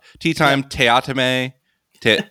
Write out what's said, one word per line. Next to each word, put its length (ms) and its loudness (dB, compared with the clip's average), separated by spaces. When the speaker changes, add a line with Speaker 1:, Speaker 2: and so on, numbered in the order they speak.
Speaker 1:
Tea 160 -4
time, 260 2
Speaker 2:
Yeah. 400 0
Speaker 1:
Teatime, 540 -4
Te-, 180 2